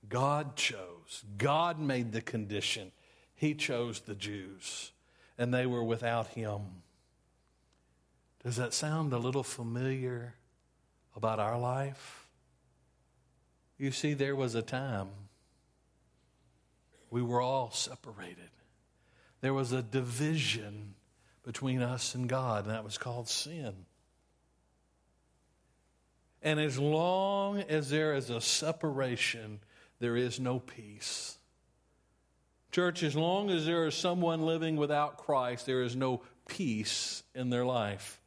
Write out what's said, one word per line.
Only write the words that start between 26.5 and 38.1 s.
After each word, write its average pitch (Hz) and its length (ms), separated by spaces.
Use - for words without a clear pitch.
as 143 180
long 190 840
as 156 300
there 151 260
is 123 140
a 117 120
separation, 127 1160
there 120 160
is 123 240
no 127 200
peace. - 760
Church, 175 320
as 147 120
long 185 340
as 165 160
there 165 200
is 147 100
someone 170 500
living 165 300
without 147 420
Christ, 123 480
there 127 180
is 120 120
no 127 260
peace - 760
in 127 160
their 123 160
life. 107 600